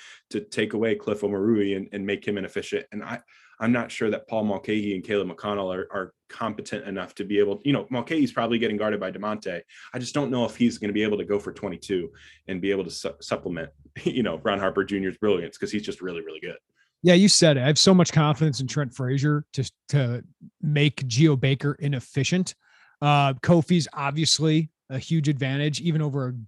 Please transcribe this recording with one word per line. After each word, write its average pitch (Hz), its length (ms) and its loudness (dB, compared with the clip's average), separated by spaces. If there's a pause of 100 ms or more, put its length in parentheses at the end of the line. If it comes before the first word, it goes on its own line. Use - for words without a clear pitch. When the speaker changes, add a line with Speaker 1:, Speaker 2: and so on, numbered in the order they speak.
(320)
Speaker 1:
to 107 100 -4
take 110 320 -4
away 110 220 0
Cliff 104 260 -6
Omoruyi 101 560 0
and, 98 160 -8
and 101 120 -6
make 98 220 -4
him 104 100 -4
inefficient. 98 540 -6
And 104 120 -12
I, - 160 -10 (420)
I'm 113 100 2
not 117 200 0
sure 110 180 -2
that - 180 -4
Paul 110 180 -2
Mulcahy 104 500 -2
and 90 80 -8
Caleb 98 260 -2
McConnell 98 420 -4
are, 92 200 -6
are 95 220 -8 (160)
competent 107 580 -8
enough 95 260 -8
to - 100 -10
be 101 140 -2
able, 101 260 2
you 143 80 0
know, 110 200 0
Mulcahy's 131 400 0
probably 120 260 0
getting 110 180 0
guarded 107 240 -2
by 92 120 -6
DeMonte. 95 500 -8 (320)
I 123 60 -8
just 123 160 -10
don't 143 160 -2
know 123 140 0
if 107 100 -8
he's 117 240 2
gonna 104 140 -4
be 104 100 0
able 107 160 0
to 92 60 -6
go 101 120 0
for 92 160 -6
twenty-two 90 560 -6 (380)
and 92 120 -6
be 98 120 -2
able 95 120 0
to 87 60 -8
su-, - 320 -10
supplement, 85 480 -6 (180)
<laughs> - 160 -18
you 127 200 0
know, 85 200 -4
Ron 101 160 0
Harper 98 240 0
Junior's 95 340 -4
brilliance, 92 400 0
'cause 98 140 -6
he's 104 120 -4
just - 180 -8
really, 87 200 -8
really 80 200 -14
good. 73 160 -12 (460)
Speaker 2:
Yeah, 175 120 8
you 190 140 8
said 151 280 6
it. 123 40 2
I 123 60 2
have 151 120 2
so 190 140 8
much 180 180 6
confidence 151 480 2
in 135 80 -4
Trent 139 260 -4
Frazier 139 600 0
to, - 180 -4 (180)
to 123 340 0 (380)
make 147 460 2
Geo 139 280 6
Baker 139 440 0
inefficient. 143 720 -2 (480)
Uh, 143 320 4
Kofi's 165 600 4
obviously 151 760 0 (220)
a 131 80 -4
huge 156 280 0
advantage, 143 540 0
even 156 220 0
over 139 260 -2
a 127 40 -6 (140)